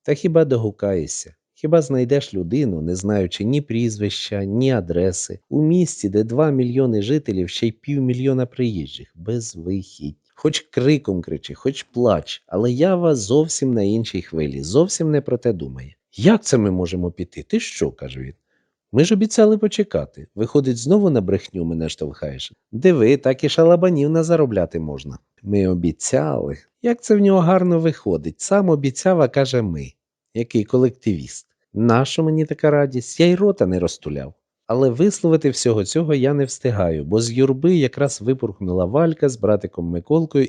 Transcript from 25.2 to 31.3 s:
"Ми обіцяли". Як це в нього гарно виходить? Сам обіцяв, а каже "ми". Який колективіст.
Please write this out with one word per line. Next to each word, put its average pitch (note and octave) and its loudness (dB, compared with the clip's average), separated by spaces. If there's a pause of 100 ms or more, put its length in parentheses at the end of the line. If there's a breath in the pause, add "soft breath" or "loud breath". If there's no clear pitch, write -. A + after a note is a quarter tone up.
"Ми G2+ 0
обіцяли". F2+ -2 (260)
Як A#3+ -2
це A3 2
в G3+ 4
нього G3 6
гарно F3 4
виходить? F2+ -2
Сам G3 2
обіцяв, D3+ 2
а C3 6
каже B2+ 0
"ми". D#2 -6 (420)
Який A2+ -2
колективіст. A2+ -2 (280)